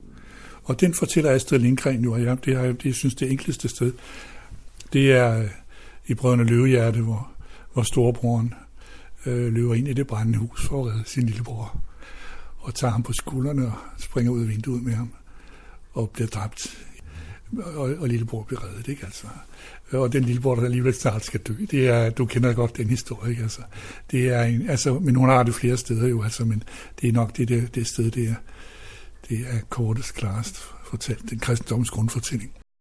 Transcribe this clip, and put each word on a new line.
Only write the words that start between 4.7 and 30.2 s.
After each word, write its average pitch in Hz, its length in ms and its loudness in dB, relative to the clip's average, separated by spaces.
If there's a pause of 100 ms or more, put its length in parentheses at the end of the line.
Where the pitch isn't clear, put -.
det 135 200 6
er, 120 260 6
øh, 107 120 0 (560)
i 131 80 0
Brødrene 123 300 4
Løvehjerte, 117 560 6
hvor, 110 300 -2 (420)
hvor 120 100 2
storebroren, 117 720 2 (720)
øh, 120 260 0
løber 117 220 2
ind 127 140 2
i 139 40 -2
det 135 140 0
brændende 110 320 2
hus - 280 -2
for 135 200 0
at 110 60 -2
redde 110 140 -2
sin 127 200 0
lillebror, 113 540 -4 (800)
og - 160 -8
tager 123 160 0
ham 113 120 2
på 117 100 -6
skuldrene 131 540 -2
og 110 60 -2 (260)
springer 120 340 0
ud 117 100 0
af 113 60 0
vinduet 117 340 -2
med 123 100 -2
ham, 117 180 -2 (840)
og 113 160 -2
bliver 113 180 -4
dræbt. - 500 -8 (960)
Og, 139 240 -2
og 143 100 -2
lillebror 113 340 -2
bliver 107 220 -6
reddet, 98 240 -8
ikke 139 160 -8
altså? - 220 -14 (640)
Og 127 200 2
den 135 120 4
lillebror, 123 300 2
der 117 100 2
alligevel 123 300 2
snart 110 300 0
skal - 160 -6
dø, - 140 -4 (160)
det 127 180 4
er, 117 220 6
du 117 160 0
kender 120 260 4
godt 117 240 0
den 113 120 -2
historie, 117 420 -2
ikke 117 120 -2
altså? 110 200 -6 (480)
Det 127 180 2
er 120 140 4
en, 120 280 2
altså, 135 280 2
men 147 160 4
hun 127 140 8
har 131 140 8
det 120 120 2
flere 123 220 2
steder 120 320 0
jo, 117 140 2
altså, 113 220 -2
men 110 180 2 (380)
det 127 80 2
er 117 40 4
nok 113 240 2
det 123 120 2
der, 120 180 2
det 117 200 -4
sted, 117 240 0
det 117 180 -2
er, 113 60 0 (920)
det 110 120 -2
er 123 280 -4
kortest, 110 460 -2
klarest 107 420 -4 (280)